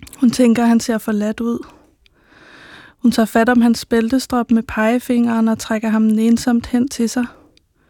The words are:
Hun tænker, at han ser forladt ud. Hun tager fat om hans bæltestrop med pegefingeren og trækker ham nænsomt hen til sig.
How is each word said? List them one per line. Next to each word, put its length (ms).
Hun 140
tænker, 320
at 60
han 120
ser 180
forladt 420
ud. 180
Hun 80
tager 160
fat 220
om 140
hans 220
bæltestrop 680
med 120
pegefingeren 840
og 100
trækker 300
ham 140
nænsomt 640
hen 220
til 200
sig. 180